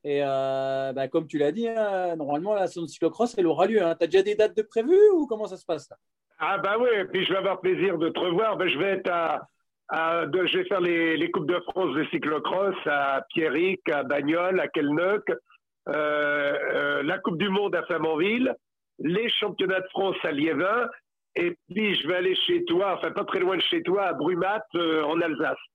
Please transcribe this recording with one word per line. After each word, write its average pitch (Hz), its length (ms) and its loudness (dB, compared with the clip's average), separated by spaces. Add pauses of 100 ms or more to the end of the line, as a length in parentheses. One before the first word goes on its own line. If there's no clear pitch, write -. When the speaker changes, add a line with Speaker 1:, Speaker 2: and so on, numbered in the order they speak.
Speaker 1:
Et, 143 180 0
euh, 135 680 -2
bah, 135 160 -4
comme 160 180 0
tu 160 120 -6
l'as 143 140 4
dit, 226 160 -2
hein, 196 480 0
normalement, 151 360 -2
la 196 140 0
saison 170 160 -8
de 160 60 -6
cyclocross, 165 500 0
elle 180 80 4
aura 165 200 4
lieu, 214 160 2
hein. 165 160 2
T'as 170 100 2
déjà 190 140 6
des 208 120 0
dates 214 200 2
de 214 60 0
prévues 320 540 6
ou 302 120 2
comment 214 200 -4
ça 185 100 -12
se - 80 -20
passe, 151 240 -6
là ? - 80 -20 (420)
Speaker 2:
Ah 180 200 0
bah 196 200 0
oui, 247 160 4
et 196 120 0
puis 185 180 -2
je 165 80 0
vais 190 60 2
avoir 185 240 -2
plaisir 180 340 2
de 160 140 0
te 160 100 -6
revoir. 185 380 2
Ben, 180 100 0
je - 100 -2
vais 190 120 0
être 190 200 -2
à, 165 380 -2 (400)
à, 165 380 0
de, 175 220 0
je 175 100 0
vais 180 60 0
faire 180 180 0
les, 165 340 2
les 170 140 -2
Coupes 170 180 -2
de 180 120 0 (100)
France 180 240 -2
de 151 160 0
cyclocross 180 760 -2
à 139 460 0
Pierrick, 170 580 0
à 147 140 0
Bagnoles, 156 580 0
à - 80 -2
Quelneuc, 170 540 0 (680)
euh, 147 60 -4
euh, 143 1080 0
la 170 160 -2
Coupe 180 200 -4
du 202 100 0
Monde 196 260 0
à 170 100 -2
Flamanville, 175 680 0 (480)
les 202 280 0
championnats 190 500 -2
de 185 80 -10
France 190 360 -2
à 165 60 0
Liévin, 165 560 0 (480)
et 175 220 -2 (140)
puis 202 240 0
je 143 120 -2
vais 175 100 0
aller 185 180 0
chez 170 320 0
toi, 180 320 0
enfin 165 120 -4
pas 202 140 -4
très 196 160 -2
loin 185 160 2
de 156 60 -2
chez 170 200 0
toi, 196 200 0
à 185 100 0
Brumath, 180 500 0 (120)
euh, 160 300 2
en 156 180 0
Alsace. 151 340 -2 (180)